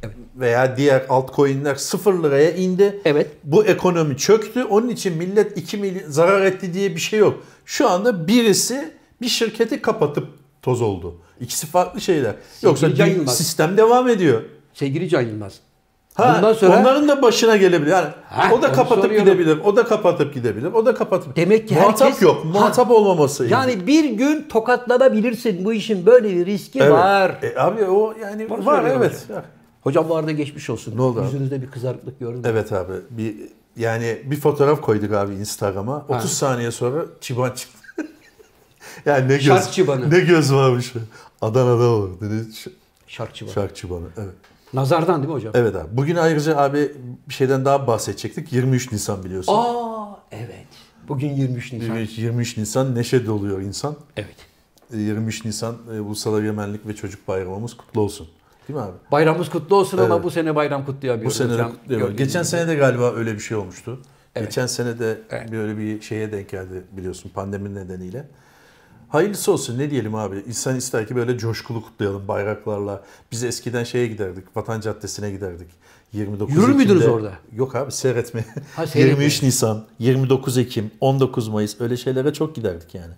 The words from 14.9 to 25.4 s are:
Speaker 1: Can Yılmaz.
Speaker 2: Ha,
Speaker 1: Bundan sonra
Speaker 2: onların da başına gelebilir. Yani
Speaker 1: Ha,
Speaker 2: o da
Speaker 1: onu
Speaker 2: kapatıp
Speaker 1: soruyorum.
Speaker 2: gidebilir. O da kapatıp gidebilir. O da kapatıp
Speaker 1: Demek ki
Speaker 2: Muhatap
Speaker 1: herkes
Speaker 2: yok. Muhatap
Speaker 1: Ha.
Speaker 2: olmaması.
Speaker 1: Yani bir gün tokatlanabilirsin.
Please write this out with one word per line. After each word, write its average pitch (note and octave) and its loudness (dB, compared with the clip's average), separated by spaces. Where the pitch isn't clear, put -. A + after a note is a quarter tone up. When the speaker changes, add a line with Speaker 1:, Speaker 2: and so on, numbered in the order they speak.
Speaker 1:
Can D#3 2
Yılmaz. G#2+ -6
Speaker 2:
Ha, A#3 4
Speaker 1:
Bundan G#3 4
sonra G3 8
Speaker 2:
onların C#4 6
da C#4 4
başına A3+ 6
gelebilir. F3 4
Yani F3 2
Speaker 1:
Ha, E3 4
Speaker 2:
o B3+ 2
da D4 4
Speaker 1:
onu C4 2
Speaker 2:
kapatıp B3 4
Speaker 1:
soruyorum. G#3 4
Speaker 2:
gidebilir. E3 6
O G3+ 4
da A#3 6
kapatıp E3 0
gidebilir. A#2 -4
O A3+ 2
da A#3 2
kapatıp F3+ -4
Speaker 1:
Demek G3+ 2
ki - 0
Speaker 2:
Muhatap G3+ 4
Speaker 1:
herkes C4+ 4
Speaker 2:
yok. D3+ 4
Muhatap G#3 2
Speaker 1:
Ha. B3 4
Speaker 2:
olmaması. E3 4
Speaker 1:
Yani A#3 0
bir D4+ 6
gün C#4 0
tokatlanabilirsin. A3+ 0